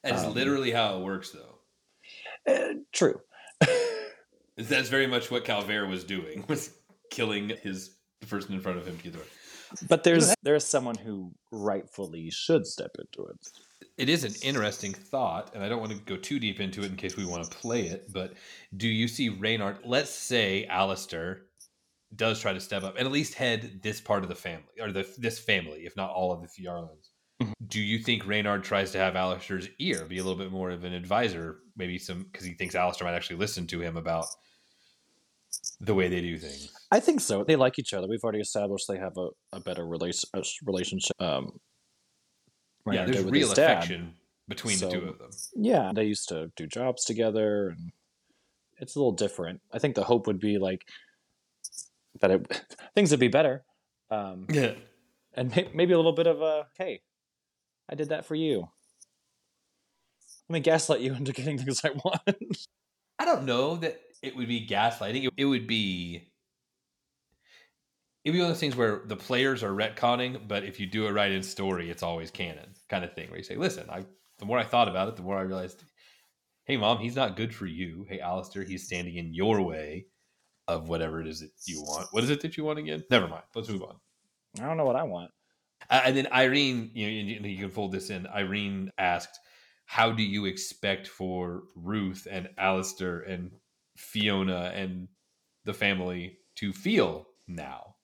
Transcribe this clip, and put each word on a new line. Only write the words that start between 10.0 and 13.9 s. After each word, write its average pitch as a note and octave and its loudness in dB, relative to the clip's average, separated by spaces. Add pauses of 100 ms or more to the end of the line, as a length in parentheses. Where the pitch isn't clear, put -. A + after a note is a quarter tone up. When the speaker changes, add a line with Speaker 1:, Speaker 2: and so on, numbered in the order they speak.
Speaker 2:
there's, E3+ 10
Speaker 1:
That F#3 6
Speaker 2:
there's D3 6
someone B2+ 0
who G2+ -6 (200)
rightfully G2 -4
should D#3+ 2
step - -8
into - -12
it. - -16 (600)